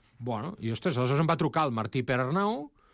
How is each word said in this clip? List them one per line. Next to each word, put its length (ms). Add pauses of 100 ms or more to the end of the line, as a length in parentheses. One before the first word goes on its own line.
(200)
Bueno, 400
i, 120
ostres, 260
aleshores 240
em 80
va 80
trucar 280
el 60
Martí 320
Pere 200
Arnau 480 (220)